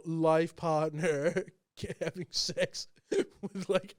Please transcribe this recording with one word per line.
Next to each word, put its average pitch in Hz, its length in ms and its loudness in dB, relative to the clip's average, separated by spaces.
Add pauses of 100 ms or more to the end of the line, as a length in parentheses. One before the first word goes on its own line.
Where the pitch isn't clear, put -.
life 165 500 2
partner 156 880 0 (180)
<laughs> - 160 -20
get, - 240 -8
having 175 280 -6
sex - 580 -2 (120)
<laughs> - 180 -2 (240)
with, 196 280 -8
like, 185 300 0